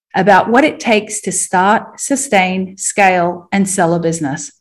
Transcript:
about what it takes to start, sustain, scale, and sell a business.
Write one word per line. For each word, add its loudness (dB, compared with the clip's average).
about 4
what 4
it 0
takes -2
to -8
start, 0
sustain, -2
scale, 0
and 0
sell 2
a 0
business. -4